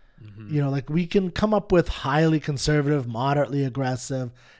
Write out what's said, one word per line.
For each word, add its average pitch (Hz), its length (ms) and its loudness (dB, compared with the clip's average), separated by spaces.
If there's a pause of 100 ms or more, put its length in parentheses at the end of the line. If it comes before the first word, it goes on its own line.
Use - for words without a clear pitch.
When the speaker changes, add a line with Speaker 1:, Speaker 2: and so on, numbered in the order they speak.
(220)
Speaker 1:
Mm-hmm. 107 320 -12
Speaker 2:
You 147 80 2
know, 139 80 0
like, 139 200 -4
we 170 180 0
can 190 240 0
come 214 220 0
up 202 180 0
with 175 160 6
highly 156 540 2
conservative, 147 640 0
moderately 139 560 0
aggressive, 127 680 -4 (280)